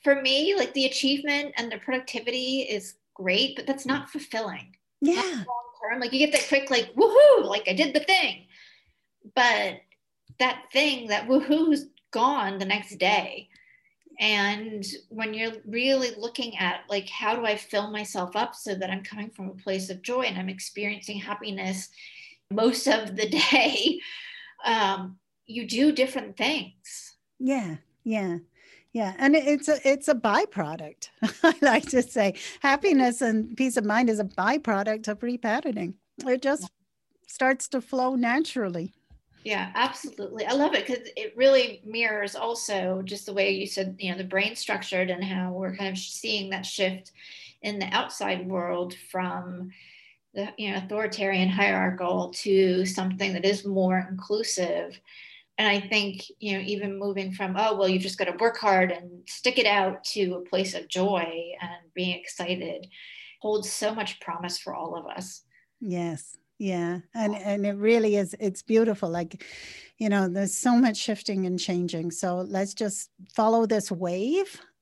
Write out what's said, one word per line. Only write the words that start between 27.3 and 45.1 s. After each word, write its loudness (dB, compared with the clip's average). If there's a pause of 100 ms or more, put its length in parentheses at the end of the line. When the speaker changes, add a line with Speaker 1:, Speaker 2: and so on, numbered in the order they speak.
Speaker 2:
Yeah, 0 (280)
yeah, -2 (540)
yeah. -2
And 6
it, 4
it's 2
a, 4 (100)
it's 2
a 6
byproduct, -2
<laughs> -2
I 8
like 4
to 4
say. 0 (260)
Happiness 4
and 0
peace 0
of 0
mind 4
is 2
a 0
byproduct -2
of -6
repatterning. -2 (320)
It 2
just 0
Speaker 1:
Yeah. -12 (600)
Speaker 2:
starts 0
to -2
flow 0
naturally. -2 (500)
Speaker 1:
Yeah, -2
absolutely. -4
I 0
love 2
it 2
'cause -6
it -8
really 6
mirrors -2
also -2
just -10
the -10
way 2
you -2
said, -4
you -4
know, -6
the -6
brain's -2
structured -2
and -4